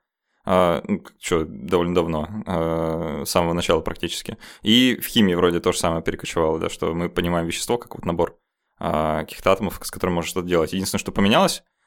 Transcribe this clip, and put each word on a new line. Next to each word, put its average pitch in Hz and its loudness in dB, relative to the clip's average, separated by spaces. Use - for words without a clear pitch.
а, 90 4
ну, 101 -2
к-, - -20
чё, 82 0
довольно 87 0
давно, 82 0
а, 82 -2
с - -6
самого 85 2
начала 87 0
практически. - -8
И 123 4
в - -8
химии 98 4
вроде 87 4
то 90 2
же - -2
самое 82 0
перекочевало, 82 0
да, 87 -2
что - -4
мы 85 -2
понимаем 85 -2
вещество 120 -2
как - -12
вот - -12
набор, 85 0
а, 78 -2
каких-то - -2
атомов, 95 0
с - -10
которым 90 -2
можно 85 -2
что-то 90 -4
делать. 85 2
Единственное, 95 -2
что - -8
поменялось, 117 2